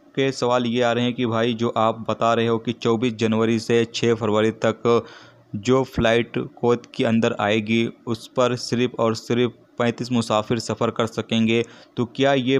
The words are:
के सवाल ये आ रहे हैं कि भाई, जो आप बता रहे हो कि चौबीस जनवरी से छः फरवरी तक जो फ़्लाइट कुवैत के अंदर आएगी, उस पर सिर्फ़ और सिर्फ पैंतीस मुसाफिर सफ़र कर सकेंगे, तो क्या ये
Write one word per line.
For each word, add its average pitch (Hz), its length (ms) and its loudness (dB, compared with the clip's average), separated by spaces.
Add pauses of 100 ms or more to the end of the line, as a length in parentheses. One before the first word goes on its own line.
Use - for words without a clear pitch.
(140)
के 135 200 0
सवाल 123 320 0
ये 120 160 0
आ 117 100 2
रहे 120 120 0
हैं 123 100 -2
कि 123 140 -2
भाई, 113 260 0
जो 113 240 -2
आप 110 300 0
बता 113 260 0
रहे 113 140 2
हो 113 120 0
कि 120 140 -4
चौबीस 117 420 0
जनवरी 113 440 2
से 117 260 2
छः 117 300 0
फरवरी 107 340 2 (100)
तक 113 460 0 (500)
जो 123 300 2
फ़्लाइट 113 520 0
कुवैत 120 560 -2
के 131 120 0
अंदर 113 360 2
आएगी, 110 400 0 (240)
उस 120 300 -6
पर 123 280 2
सिर्फ़ 120 360 -2
और 113 160 2
सिर्फ 120 480 -2 (140)
पैंतीस 120 340 -2
मुसाफिर 113 480 0
सफ़र 113 320 -4
कर 117 160 -2
सकेंगे, 113 560 0 (320)
तो 123 100 -2
क्या 135 280 0 (100)
ये 131 160 0